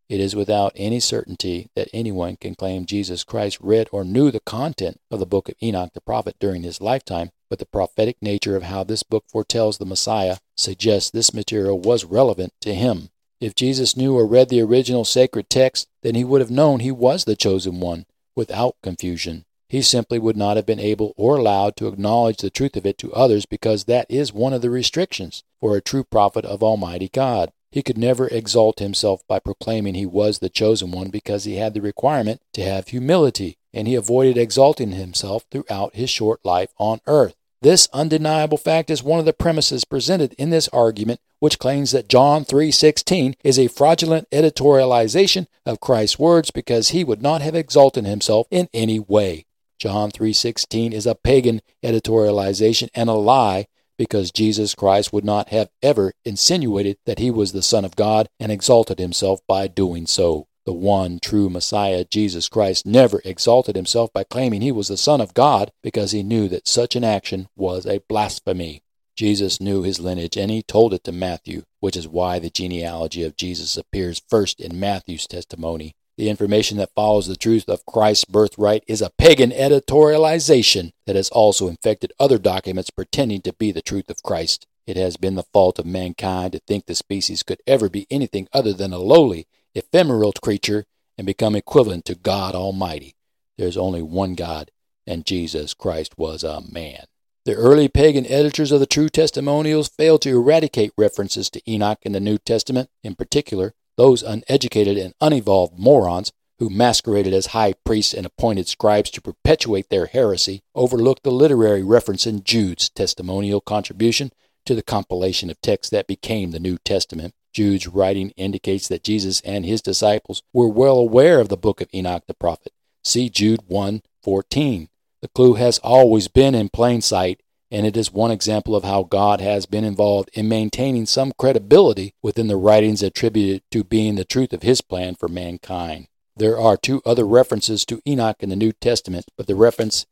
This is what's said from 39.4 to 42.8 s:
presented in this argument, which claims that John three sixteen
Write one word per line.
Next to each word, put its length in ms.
presented 500
in 160
this 180
argument, 500
which 180
claims 320
that 180
John 360
three 260
sixteen 720